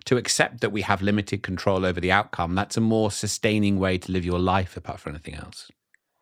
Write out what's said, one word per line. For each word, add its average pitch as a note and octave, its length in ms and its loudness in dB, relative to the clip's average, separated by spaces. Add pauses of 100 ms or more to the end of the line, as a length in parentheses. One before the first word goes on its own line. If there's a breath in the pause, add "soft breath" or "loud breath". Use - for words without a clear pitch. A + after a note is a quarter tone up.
to C3 100 4
accept - 460 0
that G#2+ 100 0
we G2+ 120 -2
have G2 180 0
limited G2+ 420 0
control F#2+ 420 0
over F2+ 140 0
the F2+ 140 0
outcome, F2+ 420 0
that's G2+ 220 -2
a A2+ 40 2
more A2 300 2
sustaining G#2 680 0
way F#2 180 2
to F#2 160 -6
live F#2 100 0
your F2 160 0
life, F#2 380 0
apart - 240 -12
from D#2+ 140 -8
anything D2+ 200 -14
else. - 340 -16 (520)